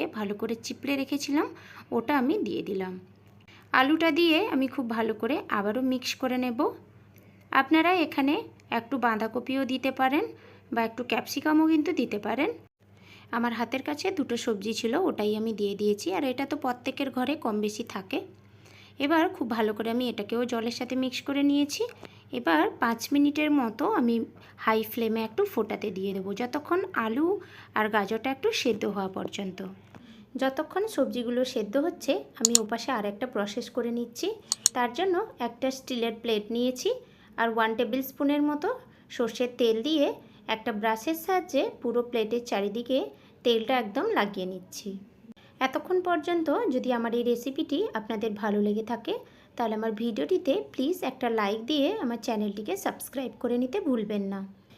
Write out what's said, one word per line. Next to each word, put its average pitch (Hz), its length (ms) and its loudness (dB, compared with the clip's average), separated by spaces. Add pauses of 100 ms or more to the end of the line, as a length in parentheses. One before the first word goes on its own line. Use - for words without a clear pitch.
ভালো 208 280 -4
করে 226 200 -4
চিপড়ে - 400 -6
রেখেছিলাম, 285 520 0 (440)
ওটা 240 260 0
আমি 269 260 4
দিয়ে - 200 -2
দিলাম। 185 300 -4 (800)
আলুটা 320 380 6
দিয়ে 320 260 6 (140)
আমি 269 160 2
খুব 254 220 -2
ভালো 226 240 0
করে 233 220 0 (140)
আবারও 214 320 2
মিক্স 254 340 0
করে 254 220 0
নেব। 247 220 -2 (920)
আপনারা 320 400 6 (100)
এখানে 285 320 2 (380)
একটু 233 260 -2
বাঁধাকপিও 233 680 0
দিতে 262 260 -2
পারেন 262 320 2 (480)
বা 233 120 0
একটু 226 260 -4
ক্যাপসিকামও 302 580 2
কিন্তু 320 260 4
দিতে 226 260 0
পারেন। 233 320 0 (800)
আমার 233 220 0
হাতের 233 300 -2
কাছে - 280 -4
দুটো 247 260 -2
সবজি 220 360 -2
ছিল, 226 200 0 (120)
ওটাই 214 320 0
আমি 226 160 -2
দিয়ে 202 220 -2
দিয়েছি। 208 380 0
আর 339 100 0
এটা 262 220 0
তো 277 120 -4
প্রত্যেকের 262 540 -2
ঘরে 254 240 0
কম 247 260 -2
বেশি 208 280 -2
থাকে। 202 300 -6 (800)
এবার 311 240 4 (100)
খুব 262 160 -4
ভালো 220 240 2
করে 226 180 -2
আমি 247 180 0
এটাকেও 220 360 -2
জলের 233 320 -2
সাথে 247 180 -4
মিক্স 254 260 -2
করে 285 220 0
নিয়েছি। 285 400 2 (500)
এবার 302 300 4 (160)
পাঁচ 233 200 0 (120)
মিনিটের 294 400 4
মতো 254 420 2
আমি 240 220 4 (420)
হাই 220 260 2
ফ্লেমে 226 400 0
একটু 220 220 -2
ফোটাতে 214 460 -2
দিয়ে 190 220 -4
দেবো, 190 200 -4
যতক্ষণ 285 460 0 (160)
আলু 233 320 2 (480)
আর 214 140 4
গাজরটা 208 420 0
একটু 262 220 0
সেদ্ধ 220 300 2 (100)
হওয়া 190 160 -2
পর্যন্ত। 190 500 -6 (760)
যতক্ষণ 269 520 0
সবজিগুলো 247 580 0
সেদ্ধ 214 320 -4
হচ্ছে, 311 360 0 (240)
আমি - 220 2
ওপাশে 220 320 -2
আর 214 140 0
একটা 202 220 -2
প্রসেস 226 420 -4
করে 233 220 -2
নিচ্ছি। 240 360 -4 (460)
তার 240 200 2
জন্য 370 220 2 (240)
একটা 240 320 -2
স্টিলের 233 480 -2
প্লেট 214 320 0
নিয়েছি 247 380 0 (480)
আর 233 120 4
ওয়ান 226 260 2
টেবিল 240 280 0
স্পুনের 285 400 2
মতো 294 240 0 (420)
সর্ষের 240 480 -2
তেল 226 260 4
দিয়ে 294 220 4 (420)
একটা 220 260 -2
ব্রাশের 220 440 0
সাহায্যে 359 460 0 (160)
পুরো 240 240 0
প্লেটের 233 420 -2
চারিদিকে 226 520 0 (440)
তেলটা 226 340 2
একদম 240 360 0
লাগিয়ে 202 360 0
নিচ্ছি। 185 420 -10 (720)
এতক্ষণ 302 400 0
পর্যন্ত 349 460 0 (240)
যদি 247 220 0
আমার 233 220 0
এই 240 80 0
রেসিপিটি 269 560 -2 (140)
আপনাদের 220 400 -4
ভালো 208 280 0
লেগে 208 300 0
থাকে, 240 220 -4 (400)
তাহলে 226 220 -2
আমার 220 180 -2
ভিডিওটিতে 262 600 0 (180)
প্লিজ 294 320 0
একটা 254 260 -2
লাইক 220 360 0
দিয়ে 285 220 2 (140)
আমার 240 220 -2
চ্যানেলটিকে 214 540 -2
সাবস্ক্রাইব 240 640 -6
করে 240 180 0
নিতে 254 240 0
ভুলবেন 220 460 0
না। 196 120 -4 (380)